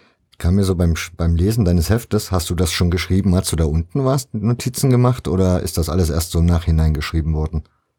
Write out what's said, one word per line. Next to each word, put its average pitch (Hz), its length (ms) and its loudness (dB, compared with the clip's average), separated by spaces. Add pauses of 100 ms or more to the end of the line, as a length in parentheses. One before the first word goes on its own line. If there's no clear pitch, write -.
(380)
kam 90 160 0
mir 101 80 2
so 92 140 0
beim 85 160 2
Sch-, - 240 -6
beim 85 180 0
Lesen 104 300 2
deines 87 260 2
Heftes, 110 400 -2
hast 92 180 -2
du 90 60 -4
das 90 180 -2
schon 87 200 0
geschrieben, 92 420 0
als 87 160 0
du 82 60 -2
da 80 80 2
unten 82 400 -2
warst, 131 300 -2
Notizen 120 540 -2
gemacht, 123 380 2
oder 90 340 2
ist - 180 -6
das 78 100 -2
alles 82 220 0
erst 80 200 -2
so 85 80 -2
im 85 80 4
Nachhinein 80 480 2
geschrieben 78 400 -2
worden? 76 300 -4 (340)